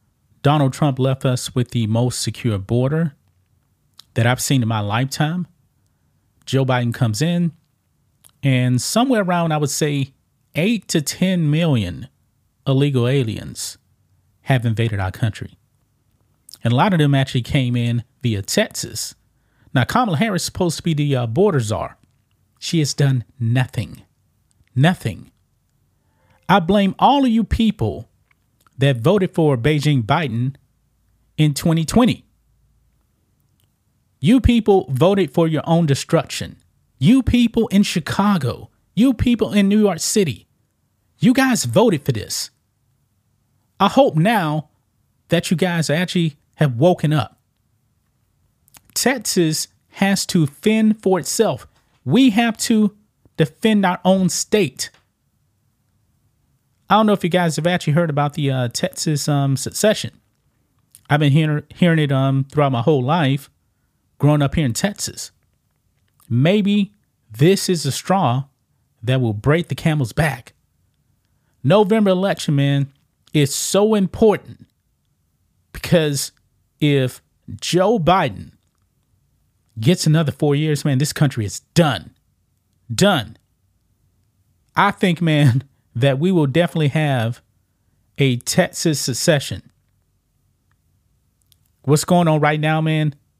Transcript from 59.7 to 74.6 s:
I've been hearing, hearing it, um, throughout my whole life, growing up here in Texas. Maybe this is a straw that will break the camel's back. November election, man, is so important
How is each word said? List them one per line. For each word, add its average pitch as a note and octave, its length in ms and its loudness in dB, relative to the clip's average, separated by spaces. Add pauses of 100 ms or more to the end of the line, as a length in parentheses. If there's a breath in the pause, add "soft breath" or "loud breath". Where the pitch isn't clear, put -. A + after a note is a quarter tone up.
I've D3 100 4
been C#3+ 140 4
hearing, D3+ 300 0 (120)
hearing E3 240 2
it, D3 120 0
um, C3+ 340 0
throughout C#3+ 260 0
my A#2+ 100 0
whole C3+ 200 2
life, C#3 480 -2 (680)
growing D3 220 4
up C#3 140 -2
here D#3+ 100 0
in A#2+ 80 -2
Texas. - 580 -8 (1000)
Maybe G3+ 640 0 (380)
this D3+ 360 2
is E3+ 180 -2
a C3+ 60 -2
straw C#3 540 -2 (560)
that C3 180 0
will A#2 140 0
break C#3+ 360 0
the B2+ 60 -8
camel's D3+ 380 -2
back. - 400 -4 (1120)
November G3+ 480 4
election, F#3 440 -2
man, C#3 380 0 (400)
is D3 220 2
so G#3+ 400 0
important - 720 0 (1040)